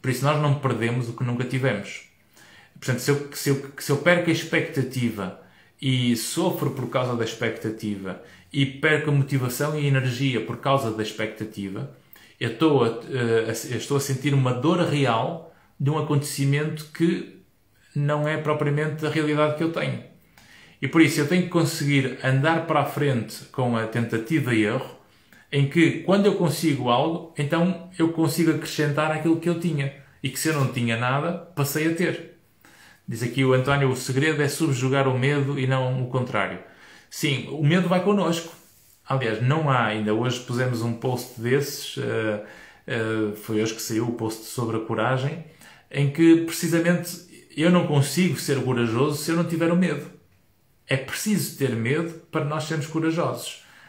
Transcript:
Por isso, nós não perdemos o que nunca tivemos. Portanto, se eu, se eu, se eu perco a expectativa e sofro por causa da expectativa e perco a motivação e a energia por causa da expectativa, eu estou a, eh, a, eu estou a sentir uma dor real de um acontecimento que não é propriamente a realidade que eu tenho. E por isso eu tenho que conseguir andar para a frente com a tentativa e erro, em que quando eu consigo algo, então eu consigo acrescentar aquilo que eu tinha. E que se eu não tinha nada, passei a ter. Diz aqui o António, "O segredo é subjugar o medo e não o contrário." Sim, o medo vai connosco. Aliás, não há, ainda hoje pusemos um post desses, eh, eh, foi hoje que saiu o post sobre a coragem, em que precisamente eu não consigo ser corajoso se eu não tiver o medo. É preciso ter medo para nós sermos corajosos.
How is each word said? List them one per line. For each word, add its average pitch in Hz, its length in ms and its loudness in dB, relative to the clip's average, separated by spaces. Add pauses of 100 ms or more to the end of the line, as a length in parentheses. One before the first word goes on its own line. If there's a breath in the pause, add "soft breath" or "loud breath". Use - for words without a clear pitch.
Por 131 100 -2
isso, 127 140 -4
nós 151 160 2
não 143 140 4
perdemos 117 520 -2
o 120 60 -8
que - 100 -6
nunca 120 220 -2
tivemos. 127 560 -4 (760 loud breath)
Portanto, 120 220 -2
se - 100 -2
eu, 139 240 0
se - 160 -4
eu, - 300 -4
se - 100 -8
eu 139 80 4
perco 170 320 2
a 151 40 4
expectativa 117 1080 -2 (400 loud breath)
e 127 360 2
sofro 165 540 -2
por - 180 -6
causa 123 260 0
da 113 80 -2
expectativa 107 960 -6 (300 loud breath)
e 139 140 2
perco 151 460 0
a - 20 2
motivação 139 680 0
e 143 60 -2
a - 20 2
energia 127 540 0
por - 160 -6
causa 135 340 0
da 107 100 -4
expectativa, 107 920 -8 (420 loud breath)
eu 120 140 -4
estou 147 320 4
a, 113 40 4
eh, 113 580 0
a, 110 260 -6
eu 117 60 -4
estou 143 180 -4
a 135 60 2
sentir 139 320 -2
uma 127 200 2
dor 156 260 2 (100)
real 131 680 0 (240 loud breath)
de 139 100 0
um 156 80 0
acontecimento 143 960 -2
que - 480 0 (540 soft breath)
não 147 320 0
é 156 80 -2
propriamente 151 680 0
a 147 40 0
realidade 151 460 2
que 170 80 -4
eu 165 80 0
tenho. 139 320 -4 (800 loud breath)
E 139 60 -2
por 165 140 4
isso 151 180 4
eu 139 80 2
tenho 180 160 2
que - 60 -2
conseguir 143 720 2
andar 147 440 2
para 151 140 2
a 131 40 2
frente 131 680 -2
com 120 240 0
a 113 120 -2
tentativa 120 680 0
e 107 100 4
erro, 120 320 -2 (560 soft breath)
em 139 180 2
que 160 320 4
quando 202 240 4
eu 185 100 4
consigo 139 540 0
algo, 156 480 0
então 170 600 0
eu 165 140 4
consigo 160 400 2
acrescentar 151 600 0
aquilo 156 280 0
que 175 100 -2
eu 170 100 0
tinha. 147 340 -2 (280 loud breath)
E 120 80 -4
que - 80 -8
se 160 120 -2
eu 156 40 0
não 131 180 2
tinha 117 260 -2
nada, 139 360 0 (220)
passei 156 360 0
a 165 40 -2
ter. 170 420 -4 (720 loud breath)
Diz 117 160 -6
aqui 131 220 0
o 131 80 6
António, 135 360 2
"O 123 60 0
segredo 147 460 0
é 139 80 2
subjugar 135 580 0
o 127 100 0
medo 139 400 0
e 131 80 -2
não 131 380 0
o 120 60 -6
contrário." 101 500 -2 (500 loud breath)
Sim, 131 400 -2
o 147 140 -4
medo 170 240 4
vai 180 160 2
connosco. 180 500 0 (540)
Aliás, 117 340 0
não 147 280 2
há, 123 160 4
ainda 107 280 0
hoje 123 280 0
pusemos 123 400 -2
um 117 120 -2
post 123 460 -4
desses, 135 580 -2
eh, 113 460 -2 (420 loud breath)
eh, 110 580 -2
foi 107 180 0
hoje 110 120 0
que - 80 -10
saiu 113 280 -2
o - 20 -2
post 110 320 -6
sobre 113 320 -4
a 113 60 -2
coragem, 127 640 -2 (440 loud breath)
em 139 220 0
que 165 300 8
precisamente - 1120 -2
eu 165 160 4
não 175 160 6
consigo 147 500 2
ser 131 240 0
corajoso 120 560 2
se - 140 -4
eu 165 60 2
não 170 80 2
tiver 170 260 0
o 175 60 2
medo. 151 280 0 (800)
É 135 120 0
preciso 165 600 -2
ter 120 180 0
medo 147 380 -2 (160)
para 151 140 -2
nós 151 220 -4
sermos 156 220 -4
corajosos. 160 760 -2 (260 loud breath)